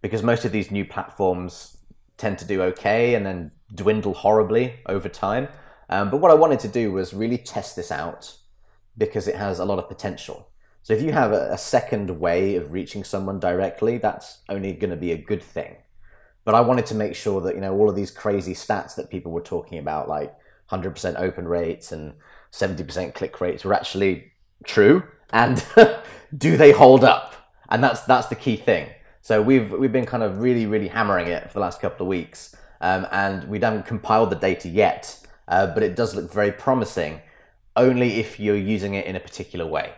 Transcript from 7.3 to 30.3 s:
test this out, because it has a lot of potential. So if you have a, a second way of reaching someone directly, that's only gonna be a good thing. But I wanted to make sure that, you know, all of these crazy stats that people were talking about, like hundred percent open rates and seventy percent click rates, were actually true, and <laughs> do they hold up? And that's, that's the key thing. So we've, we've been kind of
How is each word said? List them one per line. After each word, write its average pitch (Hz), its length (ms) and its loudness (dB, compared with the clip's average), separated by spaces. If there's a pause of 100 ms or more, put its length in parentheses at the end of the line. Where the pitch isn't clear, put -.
test - 360 -10
this 87 160 -10
out, 76 460 -10 (600)
because 107 300 -4
it 104 80 -2
has 98 240 -6
a 90 60 -4
lot 95 160 -2
of - 80 -10
potential. - 640 -12 (340)
So - 80 0
if 110 100 0
you 156 80 -2
have 135 220 2
a, 73 200 0
a 87 60 -6
second 101 600 -2
way 90 340 0
of 85 160 -4
reaching 95 320 -8
someone 98 380 -6
directly, 95 580 0
that's - 500 -6
only 98 260 -6
gonna 90 200 -4
be 85 160 -4
a 82 80 -2
good 87 240 -6
thing. - 360 -12 (680)
But 110 100 2
I 117 60 8
wanted 120 260 2
to 110 80 -8
make 104 200 -4
sure 98 260 -4
that, 87 140 -4
you 95 60 -8
know, 95 160 -4
all 107 120 4
of 98 60 0
these 95 160 -6
crazy 98 440 -4
stats - 420 -6
that - 140 -12
people 87 200 -10
were 85 100 -6
talking - 380 -10
about, 76 300 -6
like 73 260 -6 (320)
hundred 92 240 -6
percent 85 280 -6
open 90 280 -6
rates 85 460 -4
and 76 220 -12 (360)
seventy 92 320 -4
percent 82 320 -8
click - 260 -8
rates, 90 240 -4
were 98 100 0
actually 95 580 -2 (320)
true, 120 400 6 (260)
and 120 340 2 (360)
<laughs> - 360 -18
do 151 200 4
they 143 160 12
hold 131 320 10
up? - 280 4 (360)
And 117 140 0
that's, 123 200 0
that's 127 240 2
the - 80 -4
key 113 220 -2
thing. 87 320 0 (320)
So 110 200 2
we've, 117 300 4
we've 117 220 -2
been 123 120 0
kind 113 200 -4
of 98 160 -4